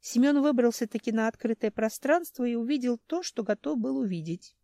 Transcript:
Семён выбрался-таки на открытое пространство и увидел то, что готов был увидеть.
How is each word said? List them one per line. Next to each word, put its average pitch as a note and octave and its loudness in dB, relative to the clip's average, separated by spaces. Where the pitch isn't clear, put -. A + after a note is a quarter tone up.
Семён C#4 4
выбрался-таки A#3+ 2
на A3 0
открытое A3+ -2
пространство C4+ -2
и A#3+ 0
увидел A#3+ -2
то, F4 -6
что - -6
готов B3 -2
был C4 -2
увидеть. F3 -6